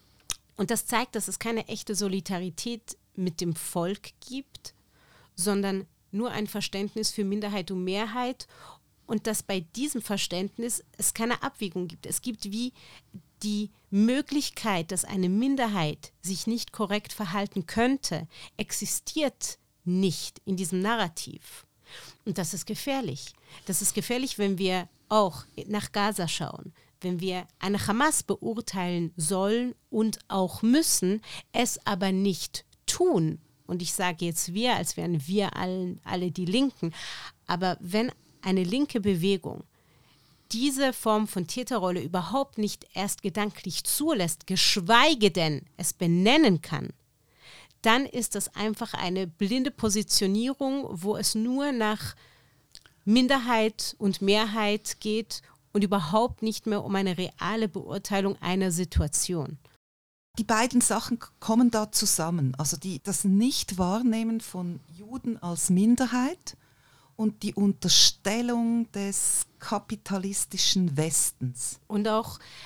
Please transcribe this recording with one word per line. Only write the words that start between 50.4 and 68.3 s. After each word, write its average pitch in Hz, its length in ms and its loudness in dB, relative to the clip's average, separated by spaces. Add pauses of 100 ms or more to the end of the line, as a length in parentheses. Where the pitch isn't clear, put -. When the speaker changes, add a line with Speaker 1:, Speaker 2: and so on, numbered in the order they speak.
Speaker 1:
wo 196 280 -2
es - 180 0
nur 254 360 0
nach 214 440 -2 (920)
Minderheit 240 920 4
und 196 220 0
Mehrheit 208 800 2
geht 214 440 -4 (280)
und 208 120 4
überhaupt 208 580 2
nicht 220 260 -2
mehr 208 160 0
um 196 120 -2
eine 190 220 2
reale 190 500 -2
Beurteilung 196 720 -2
einer 190 300 0
Situation. 160 880 -2 (800)
Speaker 2:
Die 220 40 0
beiden 233 380 4
Sachen 226 380 0
k-, - 100 -16 (100)
kommen 233 300 6
da 214 220 0
zusammen. 160 680 2
Also 151 200 0
die, 180 260 -8
das 196 200 -2
Nichtwahrnehmen 220 1160 2
von 175 380 -8 (180)
Juden 233 400 -8
als 175 320 -2
Minderheit 240 880 4 (580)
und 214 280 -2
die 208 100 -4
Unterstellung 233 1400 2